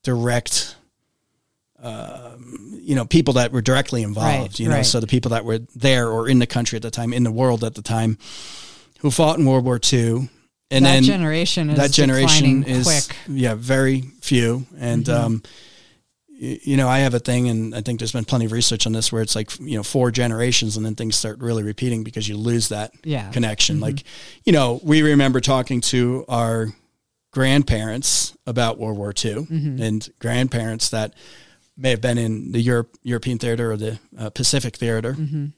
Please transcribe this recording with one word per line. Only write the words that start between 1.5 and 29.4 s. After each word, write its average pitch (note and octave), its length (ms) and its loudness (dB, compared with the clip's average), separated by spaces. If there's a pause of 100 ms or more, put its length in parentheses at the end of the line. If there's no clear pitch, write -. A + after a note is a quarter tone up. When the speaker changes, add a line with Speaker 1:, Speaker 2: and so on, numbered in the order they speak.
Speaker 1:
um, A#2+ 1000 -16
you - 140 -2
know, B2 100 0
people D3+ 300 4
that A#2+ 160 2
were B2 100 0
directly B2+ 420 0
involved, A2 480 -2
Speaker 2:
Right, - 80 -10
Speaker 1:
you A2+ 100 0
know, - 60 4
Speaker 2:
right. B2+ 100 2
Speaker 1:
so B2 140 2
the A2 80 -2
people B2 240 0
that A2+ 140 -2
were A2+ 140 -2 (160)
there B2 340 2
or A2+ 180 -2
in C3 120 6
the A#2+ 80 2
country A#2+ 300 -4
at G#2+ 60 -6
the A#2 80 -8
time, A#2+ 220 -6
in B2 100 2
the A2+ 80 2
world A#2+ 320 0
at A2+ 120 -6
the G#2 60 -14
time, A2+ 360 0 (840)
who C#3+ 120 0
fought D#3+ 260 2
in D#3 80 4
World C3 200 4
War B2 120 0
Two. A#2 520 2 (420)
And C3+ 140 6
Speaker 2:
That C3+ 100 6
Speaker 1:
then C3 80 6
Speaker 2:
generation E3 680 2
is C#3 80 2
Speaker 1:
that C#3+ 140 2
generation C3+ 720 4
Speaker 2:
declining - 20 0 (160)
Speaker 1:
is, B2 60 0 (220)
Speaker 2:
quick. - 100 -14 (100)
Speaker 1:
yeah, B2+ 280 0
very C3 480 0 (180)
few. B2 440 0 (140)
And, A#2 260 -2
Speaker 2:
Mm-hmm. A#2 200 2
Speaker 1:
um, A2+ 180 -2 (1000)
y-, - 220 -8
you C#3 140 0
know, C3 120 2
I C3 100 4
have C3 140 2
a A#2+ 60 0
thing, B2 280 0
and A2+ 260 -2
I A2+ 80 -8
think A#2 180 -6
there's A2+ 120 -6
been A#2 140 -4
plenty A#2 200 0
of G#2+ 60 -4
research A#2 340 0
on A2 60 -2
this, A2+ 200 -2
where A2+ 100 -2
it's G#2+ 140 -2
like, A2 260 -8
you A#2 160 -6
know, G#2 60 -4
four B2 280 2
generations, A#2 640 0
and G#2+ 100 -4
then G#2+ 100 -4
things A2 200 -4
start A2+ 240 -4
really A#2 240 -2
repeating A2 400 -4
because A2 240 -8
you G#2 100 -6
lose A#2 320 0
that G#2 220 -6 (140)
Speaker 2:
Yeah. C3+ 240 -6
Speaker 1:
connection. A#2+ 460 0
Speaker 2:
Mm-hmm. D3 80 -2
Speaker 1:
Like, C#3 200 -4 (420)
you F#3 60 6
know, B2+ 320 4
we D3+ 200 6
remember C#3 380 4
talking B2+ 400 0
to B2 460 0
our A2+ 460 -2 (580)
grandparents C3 1040 0 (120)
about A2+ 320 -2
World A2 180 -6
War G2+ 160 -6
Two A#2+ 360 -4